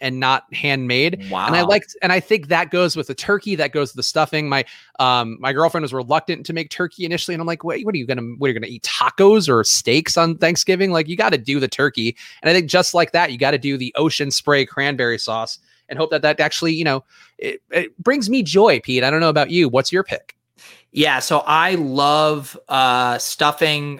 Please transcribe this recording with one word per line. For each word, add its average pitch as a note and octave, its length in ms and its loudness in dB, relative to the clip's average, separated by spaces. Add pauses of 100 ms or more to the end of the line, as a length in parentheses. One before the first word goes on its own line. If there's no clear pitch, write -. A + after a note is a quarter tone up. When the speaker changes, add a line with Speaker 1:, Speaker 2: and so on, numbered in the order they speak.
Speaker 1:
and C3 180 -4
not C3 320 0
handmade. C3+ 600 0
And F#3+ 420 -2
I F3 60 2
Speaker 2:
Wow. F3 60 0
Speaker 1:
liked, G3+ 340 0
and F3+ 100 0
I F#3 80 2
think E3+ 280 0
that E3+ 220 0
goes F3+ 240 0
with D#3+ 120 -6
the C3+ 80 -10
turkey, G3+ 400 -2
that D3 180 -2
goes C#3+ 200 -2
with - 40 -16
the B2+ 60 -8
stuffing. D3+ 480 -2
My, C3+ 160 0 (320)
um, B2 420 0
my C3 140 -2
girlfriend D#3+ 260 2
was C3+ 140 -6
reluctant C#3 500 -2
to - 80 -10
make E3 160 -6
turkey F3 380 -6
initially, E3+ 280 -4
and D#3+ 60 -6
I'm E3 60 -6
like, E3 180 -6
"Wait, F3 220 -4
what G#3+ 80 -2
are E3 40 -2
you B2 80 -6
gonna, A#2+ 300 -4
what C#3 120 -2
are B2+ 40 0
you A2 80 -6
gonna A#2 100 -10
eat, A#2+ 120 -14
tacos G3 640 4
or A2+ 160 4
steaks - 540 2
on E3 180 2
Thanksgiving? F3+ 560 0
Like, D#3+ 160 0
you E3+ 80 -6
gotta G3+ 220 2
do C3+ 200 -2
the C3+ 100 0
turkey." A#2+ 460 -2 (280)
And D#3+ 80 2
I - 20 4
think F3 160 2
just F3+ 240 2
like E3+ 200 2
that, E3+ 200 2
you A#2+ 60 -10
gotta C#3 180 2
do C#3 220 -4
the B2+ 180 -8
Ocean D3 340 0
Spray C#3 360 2
cranberry B2+ 520 -2
sauce A2+ 400 -6 (300)
and B2+ 100 -10
hope D#3+ 120 -2
that D#3 100 0
that D3+ 180 2
actually, D#3+ 360 0
you D#3+ 100 -2
know, C3+ 180 0 (360)
it, - 320 -8
it E3+ 260 -4
brings A#3 320 0
me B3 140 0
joy, F3 380 4
Pete. B2+ 240 0
I C3+ 60 2
don't D#3 100 2
know E3 100 4
about D3 200 0
you. E3+ 200 4
What's C3 200 0
your F#3 140 -2
pick? - 320 -10 (600)
Speaker 2:
Yeah, C#3+ 220 2
so D3 220 0
I D#3+ 340 2
love, D3 840 0 (120)
uh, B2 500 2
stuffing. D3 800 -2